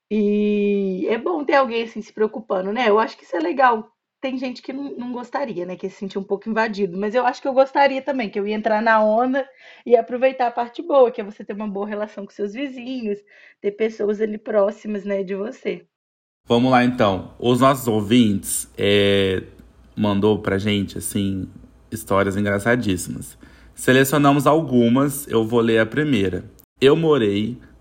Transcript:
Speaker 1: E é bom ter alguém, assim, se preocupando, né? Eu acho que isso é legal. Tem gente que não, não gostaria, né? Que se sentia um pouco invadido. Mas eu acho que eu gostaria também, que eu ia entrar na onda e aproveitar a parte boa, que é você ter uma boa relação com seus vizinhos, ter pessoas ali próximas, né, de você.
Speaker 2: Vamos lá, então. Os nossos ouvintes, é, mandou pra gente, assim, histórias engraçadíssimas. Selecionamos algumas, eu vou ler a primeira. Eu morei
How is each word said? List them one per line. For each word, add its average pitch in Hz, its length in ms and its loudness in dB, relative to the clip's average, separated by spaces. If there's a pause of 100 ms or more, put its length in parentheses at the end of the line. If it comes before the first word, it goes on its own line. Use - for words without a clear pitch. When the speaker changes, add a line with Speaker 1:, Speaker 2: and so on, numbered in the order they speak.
(120)
Speaker 1:
E 208 960 0
é 233 80 0
bom 302 260 -4
ter 311 120 2
alguém, 233 280 2
assim, 226 180 -10
se - 100 -20
preocupando, 208 640 -4
né? 240 160 0
Eu 202 100 4
acho 226 180 -4
que - 60 -20
isso - 120 -10
é 349 40 -4
legal. 254 500 2 (320)
Tem - 160 -4
gente 254 240 -8
que 269 120 -10
não, 277 240 -10
não 247 140 -8
gostaria, 233 540 -6
né? 180 100 -10
Que 190 140 -8
se - 80 -14
sentia 202 220 -8
um 190 40 -6
pouco 196 260 -6
invadido. 202 480 -2
Mas 208 160 -4
eu 247 120 2
acho 254 160 -2
que - 60 -6
eu 269 60 -2
gostaria 269 480 2
também, 262 280 -4
que 214 100 -6
eu 202 80 -2
ia 214 80 -2
entrar 214 260 0
na 220 220 4
onda 254 440 2 (380)
e 240 100 6
aproveitar 247 520 0
a 233 40 -2
parte 240 300 -6
boa, 277 300 4
que - 100 -8
é - 20 -8
você 208 200 -12
ter 208 100 -10
uma 208 140 -8
boa 202 200 -6
relação 208 380 -8
com - 60 -18
seus 202 220 -6
vizinhos, 254 680 -6 (420)
ter 202 100 -2
pessoas 214 480 -2
ali 214 180 -2
próximas, 214 680 -2
né, 196 180 -2
de 190 120 -6
você. 202 500 -8 (640)
Speaker 2:
Vamos 120 240 2
lá, 127 120 6
então. 104 540 0
Os 123 240 0
nossos 135 260 2
ouvintes, 107 920 2
é, 101 680 2 (520)
mandou 104 440 2
pra 95 180 -2
gente, 101 400 -2
assim, 98 500 -4 (440)
histórias 98 440 0
engraçadíssimas. 104 1000 -2 (380)
Selecionamos 143 720 2
algumas, 135 800 2
eu 113 180 2
vou 117 160 0
ler 113 180 2
a 110 60 2
primeira. 110 580 -2 (380)
Eu 139 140 8
morei 120 600 2 (240)